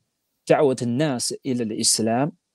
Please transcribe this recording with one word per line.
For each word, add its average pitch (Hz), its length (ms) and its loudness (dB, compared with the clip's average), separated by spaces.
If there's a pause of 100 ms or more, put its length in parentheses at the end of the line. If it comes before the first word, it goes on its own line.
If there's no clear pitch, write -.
(480)
دعوة 131 340 4
الناس 123 520 -2 (120)
إلى 123 160 -2
الإسلام 113 720 0 (220)